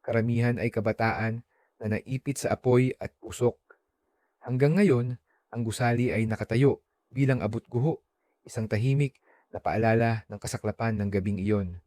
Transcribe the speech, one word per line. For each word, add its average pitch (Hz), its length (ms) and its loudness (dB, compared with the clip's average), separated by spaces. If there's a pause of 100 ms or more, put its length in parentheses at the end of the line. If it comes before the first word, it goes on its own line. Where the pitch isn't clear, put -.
karamihan 117 560 0
ay 113 160 -2
kabataan 113 720 -2 (320)
na 113 100 -10 (120)
naipit 131 420 -6
sa - 160 0
apoy 127 400 4
at - 240 -10
usok. 117 360 -2 (840)
Hanggang 139 400 2
ngayon, 123 400 2 (320)
ang 117 120 -6
gusali 120 440 0
ay 110 160 0
nakatayo 113 560 2 (320)
bilang 131 320 0
abot-guho, 120 560 -2 (440)
isang 110 240 -6
tahimik 135 520 0 (320)
na - 80 -10
paalala 113 680 2
ng 104 120 -12
kasaklapan 110 600 -4
ng 101 120 -2
gabing 101 280 -2
iyon. 95 460 -2